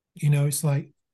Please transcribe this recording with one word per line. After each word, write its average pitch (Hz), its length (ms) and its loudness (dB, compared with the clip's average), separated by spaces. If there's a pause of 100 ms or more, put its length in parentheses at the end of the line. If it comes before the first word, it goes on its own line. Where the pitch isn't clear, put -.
(120)
you 147 160 -2
know, 143 160 4
it's 143 180 -4
like, 143 280 -2 (220)